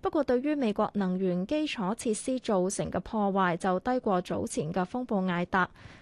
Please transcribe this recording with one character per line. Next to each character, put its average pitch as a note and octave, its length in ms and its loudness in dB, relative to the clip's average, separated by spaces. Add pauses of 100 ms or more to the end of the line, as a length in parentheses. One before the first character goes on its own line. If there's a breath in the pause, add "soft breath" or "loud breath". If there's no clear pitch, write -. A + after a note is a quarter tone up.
不 F#4+ 80 0
過 D#4+ 140 2
對 B3+ 180 2
於 D4 140 0
美 A#3+ 180 0
國 G#3+ 220 0
能 F#3 240 0
源 F#3 260 0
基 D4+ 220 0
礎 G#3+ 280 -2
設 G#3 200 -2
施 C4 240 -2
造 F#3 280 2
成 - 220 -4
嘅 F#3 120 -2
破 G3+ 300 0
壞 F#3 260 2
就 F#3 240 0
低 B3+ 180 0
過 F#3+ 240 2
早 F#3+ 240 -4
前 D#3+ 260 -4
嘅 F#3 100 0
風 B3 220 -4
暴 G3 220 0
艾 F3 180 0
達。 F#3 240 0 (320 loud breath)